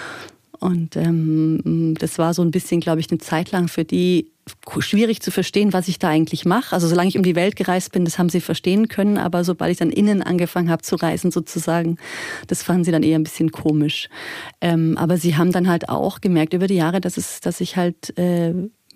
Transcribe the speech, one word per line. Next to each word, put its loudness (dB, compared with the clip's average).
Und, -2
ähm, 2
das -4
war 2
so 0
ein 4
bisschen, 0
glaub 0
ich, -4
eine 0
Zeit -4
lang 0
für -2
die 0
ku-, -6
schwierig 2
zu -4
verstehen, 2
was 0
ich -4
da 0
eigentlich 0
mache. 2
Also 2
solange 2
ich -2
um 2
die 2
Welt 0
gereist -2
bin, 2
das -4
haben 2
sie 0
verstehen 0
können. 0
Aber 0
sobald 0
ich 0
dann 0
innen 2
angefangen 0
habe 0
zu -2
reisen 0
sozusagen, -2
das -4
fanden 2
sie 2
dann 2
eher 4
ein 0
bisschen -2
komisch. 0
Ähm, 2
aber 2
sie 2
haben 4
dann 2
halt 0
auch -2
gemerkt 2
über 2
die 2
Jahre, 2
dass -6
es, -8
dass -4
ich -6
halt, -2
äh, 0